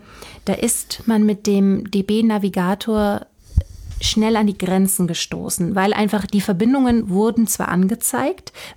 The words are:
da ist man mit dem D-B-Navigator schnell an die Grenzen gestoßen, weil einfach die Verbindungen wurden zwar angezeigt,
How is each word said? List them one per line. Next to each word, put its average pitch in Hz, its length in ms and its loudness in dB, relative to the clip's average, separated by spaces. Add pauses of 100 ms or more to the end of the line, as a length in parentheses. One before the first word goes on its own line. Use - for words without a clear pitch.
(480)
da 196 80 0
ist - 520 -4
man 220 180 4
mit 208 220 0
dem 196 440 2
D-B-Navigator 208 1400 0 (720)
schnell 220 360 0
an 214 100 2
die 196 100 0
Grenzen 185 500 0
gestoßen, 170 680 -4
weil 196 180 2
einfach 202 340 0
die 202 140 0
Verbindungen 226 720 2
wurden 220 360 2
zwar - 220 -4
angezeigt, 233 840 -2 (220)